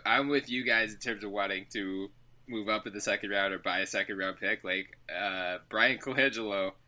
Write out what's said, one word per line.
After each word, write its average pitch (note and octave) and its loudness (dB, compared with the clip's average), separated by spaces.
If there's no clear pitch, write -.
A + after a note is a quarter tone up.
I'm C3 4
with C#3 2
you B2 -2
guys A2+ 2
in G#2 -14
terms G#2+ -4
of G2+ -6
wanting G2 -2
to G2 -4
move A2 -4
up G#2+ 0
in G#2 -10
the G2+ -8
second G#2 -2
round G2 2
or F2+ -4
buy F2+ 0
a F#2+ 0
second G2 -2
round F#2+ -2
pick. G2+ -2
Like, F#2 -2
uh, F#2 -2
Brian A#2 4
Colangelo, A2 0